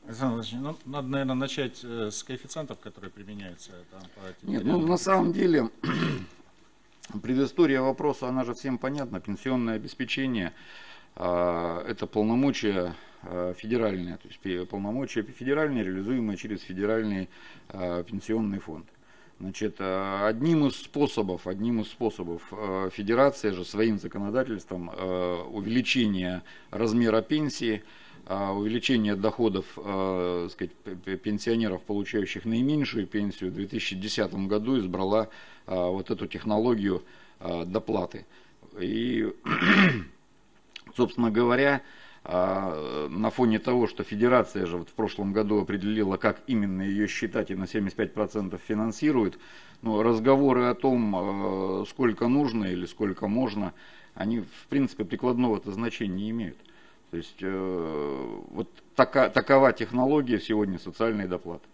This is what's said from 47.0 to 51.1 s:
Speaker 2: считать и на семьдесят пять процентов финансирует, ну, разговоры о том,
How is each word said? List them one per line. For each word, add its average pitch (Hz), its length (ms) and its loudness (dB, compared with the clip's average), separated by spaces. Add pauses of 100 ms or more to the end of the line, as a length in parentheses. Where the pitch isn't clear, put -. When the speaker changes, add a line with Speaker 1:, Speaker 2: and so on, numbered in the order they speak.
Speaker 2:
считать 104 460 -2
и 92 40 -4
на 95 120 -4
семьдесят 101 300 -2
пять 104 180 -2
процентов 101 520 -2
финансирует, 110 720 2 (460)
ну, 110 180 2
разговоры 123 600 6
о 123 100 4
том, 98 1120 0